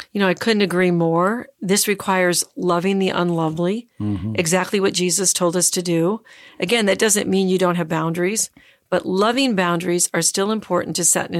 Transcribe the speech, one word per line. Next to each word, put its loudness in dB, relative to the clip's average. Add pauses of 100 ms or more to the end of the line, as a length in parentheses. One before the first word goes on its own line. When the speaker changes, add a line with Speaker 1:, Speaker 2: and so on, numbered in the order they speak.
(120)
Speaker 1:
You -2
know, 2
I 2
couldn't 0
agree 2
more. 0 (120)
This 0
requires 0 (120)
loving 0
the 2
unlovely, -2 (120)
Speaker 2:
Mm-hmm. -4
Speaker 1:
exactly 0
what 0
Jesus 0
told 0
us 0
to -2
do. 0 (380)
Again, 0
that 2
doesn't 0
mean 2
you 2
don't 2
have -2
boundaries, -2 (400)
but 0
loving 2
boundaries 0
are 0
still 0
important -2
to -2
set 0
and -6